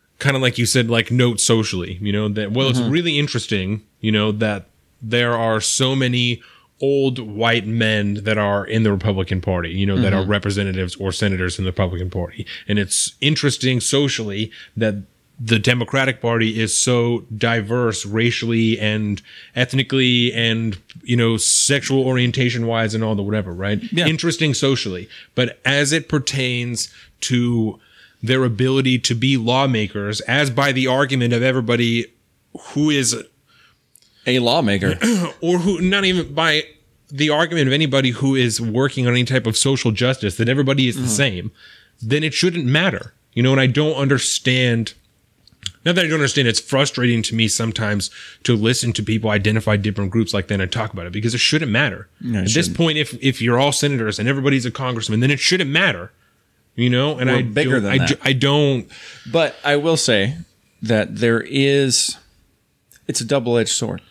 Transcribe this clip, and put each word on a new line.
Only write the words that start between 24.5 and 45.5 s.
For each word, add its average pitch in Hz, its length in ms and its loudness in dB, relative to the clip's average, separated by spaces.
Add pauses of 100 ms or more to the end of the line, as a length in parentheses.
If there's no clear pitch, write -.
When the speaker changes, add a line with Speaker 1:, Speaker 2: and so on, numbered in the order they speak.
Speaker 1:
socially. 107 560 -2 (280)
But 123 280 -2
as 139 280 2
it 160 160 -2
pertains 123 840 -4 (280)
to 120 580 0 (420)
their 131 220 2
ability 127 560 2
to 120 160 -2
be 131 220 2
lawmakers, 110 840 0
as 139 280 0
by 135 220 2
the 131 160 0
argument 127 440 2
of 117 80 2
everybody 120 640 2 (640)
who 151 180 2
is 135 240 2 (1120)
Speaker 2:
A 127 140 2
lawmaker. 113 600 2
Speaker 1:
<clears throat> 185 400 0
or 175 180 0
who, 175 220 0
not 196 240 2
even 170 300 -2
by 156 300 2 (480)
the 147 180 0
argument 156 380 2
of 131 40 2
anybody 135 380 2
who 135 240 0
is 120 260 2
working 123 460 0
on 120 60 2
any 123 120 2
type 123 220 0
of 110 100 0
social 127 360 2
justice, 117 440 -2
that 113 120 0
everybody 135 400 2
is 110 80 -4
the 131 60 -4
Speaker 2:
Mm-hmm. 123 80 -2
Speaker 1:
same, 101 420 -2 (500)
then 143 220 0
it 151 100 -2
shouldn't 170 320 0
matter. 151 480 0 (200)
You 120 100 2
know, 131 80 4
and 135 80 4
I 127 80 4
don't 151 260 0
understand, 127 1000 0 (920)